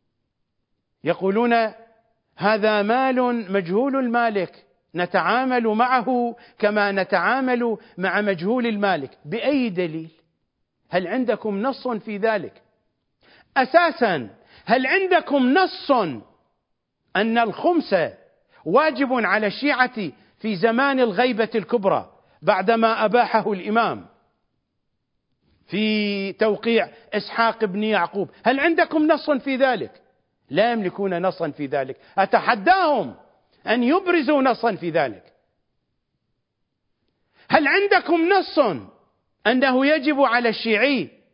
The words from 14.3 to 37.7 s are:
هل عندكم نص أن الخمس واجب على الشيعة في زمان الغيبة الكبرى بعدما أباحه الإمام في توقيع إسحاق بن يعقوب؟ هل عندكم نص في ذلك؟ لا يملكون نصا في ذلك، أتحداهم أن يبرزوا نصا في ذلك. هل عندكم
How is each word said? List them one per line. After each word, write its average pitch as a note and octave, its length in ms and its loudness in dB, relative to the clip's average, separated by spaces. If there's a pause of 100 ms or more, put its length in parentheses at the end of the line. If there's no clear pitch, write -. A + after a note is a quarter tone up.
هل C4 220 2
عندكم D#4 680 2
نص - 360 0 (1300)
أن A3+ 220 0
الخمس A#3 560 0 (680)
واجب C4 480 0
على G#3+ 340 0
الشيعة B3 640 -2 (280)
في G#3+ 180 -4
زمان B3 440 0
الغيبة A3+ 540 0
الكبرى F#3+ 580 -2 (300)
بعدما G#3+ 640 2
أباحه G#3+ 480 2
الإمام F#3+ 540 -2 (1600)
في G#3 680 -2
توقيع G#3+ 560 0 (240)
إسحاق A3 520 -2
بن G3+ 180 -4
يعقوب؟ G3 480 -2 (140)
هل C4+ 160 2
عندكم D#4+ 460 0
نص D4+ 240 0
في C4+ 260 -2
ذلك؟ A#3+ 460 -2 (480)
لا G3+ 220 2
يملكون F#3+ 500 -4
نصا E3+ 280 -4
في C#3+ 160 -10
ذلك، C3+ 300 -4 (220)
أتحداهم A3 960 2 (520)
أن A#3+ 160 0
يبرزوا D#4 600 2
نصا A#3 320 0
في E3 160 -8
ذلك. C#3 420 -4 (2250)
هل D4 180 4
عندكم F4 600 2